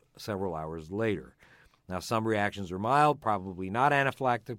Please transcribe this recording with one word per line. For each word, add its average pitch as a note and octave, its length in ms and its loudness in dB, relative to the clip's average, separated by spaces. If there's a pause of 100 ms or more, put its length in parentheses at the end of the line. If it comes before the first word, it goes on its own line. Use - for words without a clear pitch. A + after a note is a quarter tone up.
(160)
several F#2+ 380 -4
hours D#2+ 360 -6
later. G2 440 -2 (520)
Now, F#2 120 -6
some A2 280 0
reactions G2+ 460 0
are F#2 60 -4
mild, C#3+ 420 4
probably F#2+ 480 -4
not B2 240 2
anaphylactic, C3 680 0